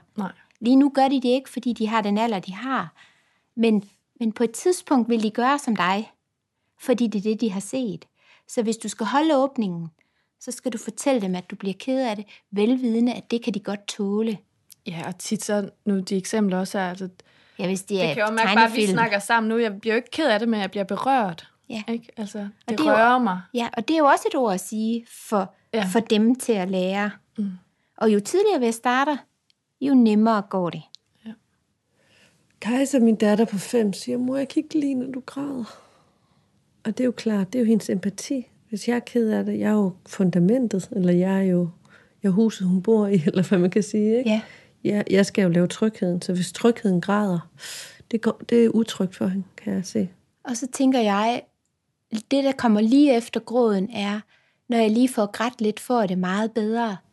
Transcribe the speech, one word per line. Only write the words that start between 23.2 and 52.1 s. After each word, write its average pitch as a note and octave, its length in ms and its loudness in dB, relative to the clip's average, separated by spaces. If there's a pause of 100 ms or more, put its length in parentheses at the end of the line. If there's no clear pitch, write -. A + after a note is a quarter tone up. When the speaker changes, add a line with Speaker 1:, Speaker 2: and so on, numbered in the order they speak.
Speaker 2:
Ja, A#3 140 -4 (100)
og G#3+ 100 -6
det D#4 60 0
er D#4+ 40 2
jo D#4 80 4
også C#4+ 260 6
et - 40 -4
ord A#3+ 180 2
at F#3 60 -2
sige A3 460 -4 (240)
for, F#3+ 240 0 (200)
Speaker 1:
Ja. A3 100 0 (100)
Speaker 2:
for A#3 60 4
dem A3+ 360 2
til B3 180 -2
at F#3+ 180 -2
lære. F#3+ 400 -2 (260)
Speaker 1:
Mm. G3+ 140 -6 (460)
Speaker 2:
Og A3 160 2
jo G3+ 60 4
tidligere F4+ 400 2
vi A#3 120 0
starter, C4 460 -2 (640)
jo C#4 120 0
nemmere A3 480 4
går F#3+ 280 -4
det. D#3+ 120 -10 (440)
Speaker 1:
Ja. A3 60 -16 (1300)
Speaker 3:
Kajsa, C4 380 0
min A3+ 160 6
datter G#3+ 300 4
på G#3 120 -4
fem, G#3 360 0
siger, B3 240 -6
"Mor, B3+ 200 -2
jeg C4+ 100 -4
kan D4+ 160 -2
ikke D4+ 160 -4
lide, C#4 140 -2
når B3+ 180 -4
du C4 80 -8
græder." C#4 580 -10 (1040)
Og G#3+ 140 -4
det - 20 -16
er B3+ 60 2
jo B3 60 2
klart, G#3 420 -2
det B3+ 60 0
er B3 40 2
jo A3 60 2
hendes A3+ 200 2
empati. G#3+ 580 -4 (220)
Hvis G3+ 180 -6
jeg A#3+ 80 0
er A#3+ 40 0
ked A#3 300 0
af G3+ 160 0
det, G#3 140 -4
jeg G#3 100 0
er G#3+ 40 2
jo G3+ 180 2 (160)
fundamentet, F#3+ 840 2
eller F3+ 220 2
jeg F#3 240 2
er G3 40 2
jo, F3+ 280 2 (540)
jeg G3+ 60 2
er F#3 40 2
huset, G#3+ 340 2
hun F3+ 160 2
bor G#3+ 240 4
i, G3 60 0 (100)
<laughs> D#3 40 2
eller - 160 0
hvad G3 160 2
man F3 120 4
kan G#3 120 2
sige, G#3+ 340 0
ikke? B3 120 0
Speaker 2:
Ja. A3 120 2 (420)
Speaker 3:
Jeg, G#3 260 0
jeg G3 160 4
skal G3 180 -2
jo F3+ 60 4
lave F3 180 4
trygheden, F3+ 540 -2
så - 120 -4
hvis F3+ 180 -2
trygheden G3+ 500 2
græder, G3 480 0 (600)
det A3+ 100 -2
går, - 280 -2
det A#3 160 6
er A3+ 40 4
utrygt G#3+ 460 -2
for G#3+ 120 -2
hende, F#3+ 180 -4 (120)
kan - 160 -8
jeg F#3+ 120 -4
se. G3 240 -4 (340)
Speaker 2:
Og B3 140 -6
så C#4 100 -8
tænker C4 320 2
jeg, A3 420 0 (680)